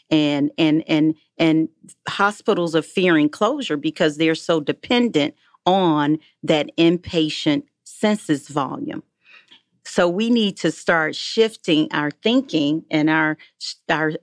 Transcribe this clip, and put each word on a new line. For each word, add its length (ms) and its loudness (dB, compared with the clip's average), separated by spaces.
and, 480 2
and, 300 2
and, 280 2
and 320 2
hospitals 680 0
are 60 4
fearing 480 2
closure 480 -2
because 400 -2
they're 180 2
so 240 -2
dependent 760 -2
on 540 2
that 340 0
inpatient 840 0
census 640 -2
volume. 560 -8
So 220 0
we 220 -2
need 280 0
to 140 -2
start 440 -2
shifting 760 0
our 200 -2
thinking 800 -2
and 180 2
our, 280 0
our, 340 0